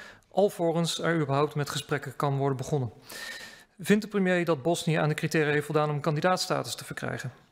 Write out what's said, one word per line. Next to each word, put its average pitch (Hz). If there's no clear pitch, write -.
alvorens 170
er 165
überhaupt 143
met 143
gesprekken -
kan 143
worden 139
begonnen? 127
Vindt 202
de 208
premier 180
dat 160
Bosnië 165
aan 160
de 151
criteria 156
heeft 147
voldaan 151
om 147
kandidaatstatus 156
te -
verkrijgen? -